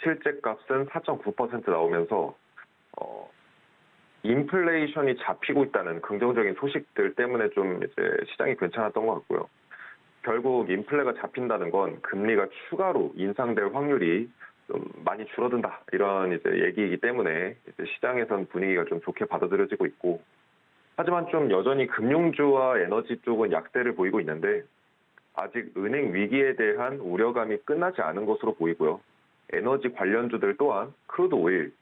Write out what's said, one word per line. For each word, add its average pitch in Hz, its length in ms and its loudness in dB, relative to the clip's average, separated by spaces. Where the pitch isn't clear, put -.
실제값은 139 880 -2
사점구 139 400 -4
퍼센트 117 380 -2
나오면서, 85 640 2
어, 53 320 -12
인플레이션이 147 960 2
잡히고 - 480 0
있다는 90 340 -2
긍정적인 107 580 0
소식들 - 560 -2
때문에 120 360 0
좀 95 340 0
이제 90 320 0
시장이 139 240 0
괜찮았던 107 500 -2
것 107 80 2
같고요. - 340 -4
결국 120 440 2
인플레가 117 520 0
잡힌다는 110 500 -2
건 95 320 0
금리가 101 460 2
추가로 170 460 0
인상될 101 580 0
확률이 120 560 2
좀 - 180 -4
많이 104 220 -2
줄어든다, 120 560 -2
이런 95 400 2
이제 87 180 0
얘기이기 90 300 0
때문에 95 580 0
이제 - 160 -10
시장에선 113 540 -2
분위기가 90 380 0
좀 85 160 -4
좋게 - 240 -4
받아들여지고 92 600 0
있고, 85 340 -2
하지만 170 320 0
좀 147 240 2
여전히 123 340 2
금융주와 135 920 4
에너지 107 440 0
쪽은 110 280 2
약세를 120 420 0
보이고 95 240 2
있는데 98 460 0
아직 101 420 -6
은행 110 360 -2
위기에 127 440 2
대한 120 420 0
우려감이 107 600 0
끝나지 175 420 -2
않은 92 260 -2
것으로 107 300 0
보이고요. 82 440 0
에너지 123 400 0
관련주들 101 640 0
또한 127 360 0
크루드 359 300 0
오일, 87 460 2